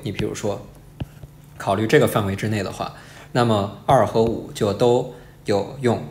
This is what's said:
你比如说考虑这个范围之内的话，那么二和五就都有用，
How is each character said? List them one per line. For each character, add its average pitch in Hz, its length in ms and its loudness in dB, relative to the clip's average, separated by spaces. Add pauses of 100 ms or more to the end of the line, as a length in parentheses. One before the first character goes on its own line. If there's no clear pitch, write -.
你 104 100 -6
比 - 120 -4
如 104 100 -6
说 - 320 -6 (880)
考 98 200 -2
虑 110 100 0
这 139 140 6
个 110 80 4
范 107 180 0
围 98 80 -2
之 107 140 -4
内 107 140 -2
的 92 100 -8
话， - 240 -10 (340)
那 120 140 2
么 101 420 0
二 131 180 6
和 113 200 2
五 110 280 -4
就 101 200 0
都 120 420 2 (300)
有 98 360 -2
用， 120 300 0